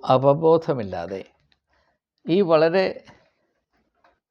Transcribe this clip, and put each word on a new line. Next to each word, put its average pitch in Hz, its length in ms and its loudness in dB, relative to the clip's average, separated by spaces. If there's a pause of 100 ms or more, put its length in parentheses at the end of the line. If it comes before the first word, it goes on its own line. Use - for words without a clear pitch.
അവബോധമില്ലാതെ 131 1160 0 (1040)
ഈ 175 160 0
വളരെ 165 440 2 (1500)